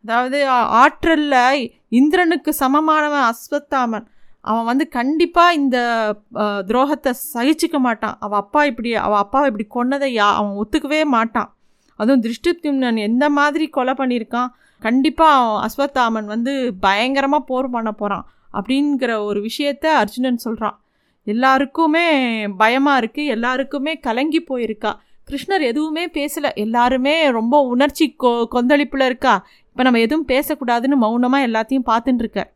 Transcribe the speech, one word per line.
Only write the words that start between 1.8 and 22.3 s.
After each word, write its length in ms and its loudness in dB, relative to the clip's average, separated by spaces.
இந்திரனுக்கு 720 2
சமமானவன் 720 2
அஸ்வத்தாமன். 760 -4
அவன் 240 -2
வந்து 240 0
கண்டிப்பா 640 2
இந்த, 280 0
அ, 300 -4
துரோகத்தை 460 0
சகிச்சுக்க 440 0
மாட்டான். 420 -2
அவ 160 -4
அப்பா 280 0
இப்படி, 300 -2
அவ 220 0
அப்பாவை 400 2
இப்படி 120 -8
கொன்னதை 480 -2
யா-, 180 4
அவன் 320 -4
ஒத்துக்கவே 380 0
மாட்டான். 520 -2
அதுவும் 260 2
திருஷ்டித்யும்னன் 760 -2
எந்த 300 0
மாதிரி 400 0
கொலை 260 -2
பண்ணியிருக்கான், 540 -2
கண்டிப்பா 540 4
அவன் 340 0
அஸ்வத்தாமன் 560 -2
வந்து 480 -4
பயங்கரமா 560 0
போர் 320 -4
பண்ண 220 -4
போறான் 340 -6
அப்படிங்கிற 680 0
ஒரு 220 -4
விஷயத்த 460 -4
அர்ஜுனன் 580 0
சொல்றான். 320 -6
எல்லாருக்குமே 1200 2